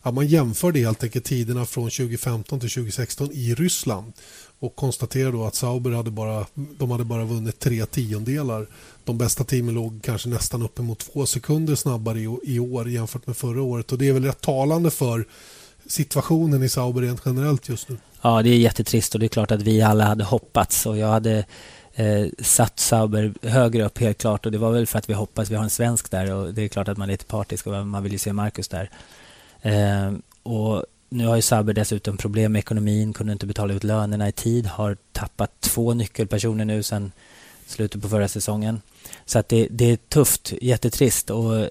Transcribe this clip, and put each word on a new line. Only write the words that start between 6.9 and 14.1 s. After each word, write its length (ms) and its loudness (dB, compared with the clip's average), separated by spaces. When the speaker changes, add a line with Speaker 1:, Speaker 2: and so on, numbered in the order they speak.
Speaker 1:
hade 120 -2
bara 220 -4
vunnit 340 -4
tre 260 0
tiondelar. 840 -4
De 140 -4
bästa 260 0
teamen 300 0
låg 300 -4
kanske 260 -4
nästan 320 -4
uppemot 380 -4
två 260 -6
sekunder 500 0
snabbare 440 -2
i, 240 -4
i 160 -2
år 300 -4
jämfört 380 -6
med 100 -6
förra 240 -4
året. 300 -4
Och 60 -2
det 120 4
är 40 6